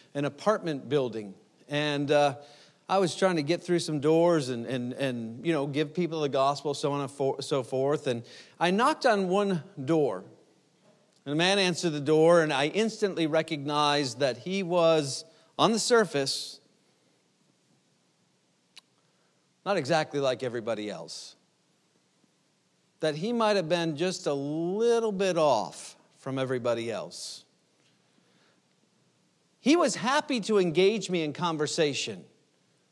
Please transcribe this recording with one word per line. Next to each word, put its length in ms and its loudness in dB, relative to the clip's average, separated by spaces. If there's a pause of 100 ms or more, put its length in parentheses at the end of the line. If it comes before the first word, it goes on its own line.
(160)
an 100 -2
apartment 640 -2
building. 460 -2 (340)
And, 400 -2
uh, 280 4 (520)
I 80 2
was 180 2
trying 200 2
to 80 0
get 180 -2
through 160 0
some 220 -4
doors 500 4
and, 160 -6
and, 280 -4
and, 520 -6
you 80 0
know, 140 -2
give 260 -2
people 280 -2
the 80 0
gospel, 440 0
so 200 -2
on 80 -2
and 100 -6
fo-, 300 -2
so 200 -2
forth. 460 -2
And 160 -2 (360)
I 120 2
knocked 340 2
on 220 4
one 360 0 (200)
door. 400 0 (1040)
And 80 -6
a 20 0
man 240 4
answered 320 0
the 80 -4
door, 420 6
and 100 0
I 180 0
instantly 580 -2
recognized 920 0
that 180 0
he 260 -4
was, 640 2 (340)
on 140 4
the 60 0
surface, 800 0 (3000)
not 140 -2
exactly 420 0
like 220 -2
everybody 480 -4
else. 460 -12 (1700)
That 100 0
he 160 -4
might 240 2
have 140 0
been 260 0
just 300 -4
a 80 0
little 800 0
bit 260 0
off 580 0 (220)
from 220 -6
everybody 520 -2
else. 540 -12 (2250)
He 160 4
was 220 2
happy 440 0
to 160 0
engage 540 2
me 100 0
in 100 -4
conversation, 960 -2 (680)